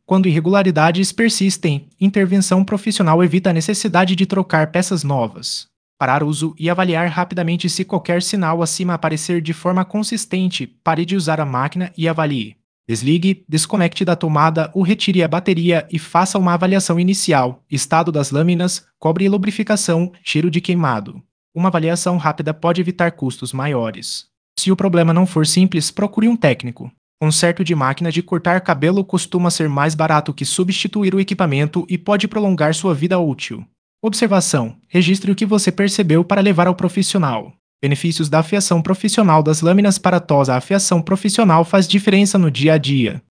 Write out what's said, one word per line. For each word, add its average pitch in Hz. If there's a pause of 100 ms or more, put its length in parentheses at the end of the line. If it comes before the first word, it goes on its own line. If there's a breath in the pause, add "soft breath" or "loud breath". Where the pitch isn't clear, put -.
quando 190
irregularidades 175
persistem, 190 (120)
intervenção 190
profissional 190
evita 180
a -
necessidade 180
de 185
trocar 165
peças 175
novas. 131 (280)
Parar 139
o -
uso 151
e 156
avaliar 175
rapidamente 175
se 185
qualquer 180
sinal 170
acima 175
aparecer 156
de 160
forma 185
consistente, 185
pare 160
de 175
usar 156
a 151
máquina 143
e 165
avalie. 147 (320)
Desligue, 160
desconecte 170
da 175
tomada 160
ou 190
retire 185
a 160
bateria 170
e 170
faça 185
uma 180
avaliação 185
inicial, 160
estado 165
das 147
lâminas, 175 (140)
cobre 170
e -
lubrificação, 196 (140)
cheiro 160
de 165
queimado. 127 (320)
Uma 175
avaliação 175
rápida 156
pode 170
evitar 175
custos 127
maiores. 123 (320)
Se 190
o 185
problema 170
não 180
for 160
simples, 180
procure 208
um 233
técnico. 123 (320)
Conserto 170
de 170
máquina 143
de 156
cortar 180
cabelo 180
costuma 180
ser 156
mais 147
barato 151
que 139
substituir 185
o 196
equipamento 170
e 180
pode 208
prolongar 185
sua 165
vida 180
útil. 127 (400)
Observação: 190 (140)
registre 185
o 196
que 208
você 202
percebeu 185
para 202
levar 196
ao 180
profissional. 175 (300)
Benefícios 151
da 156
afiação 170
profissional 190
das 156
lâminas 190
para 180
tosa. 139
A -
afiação 185
profissional 190
faz 190
diferença 196
no 170
dia 139
a 156
dia. 135 (160)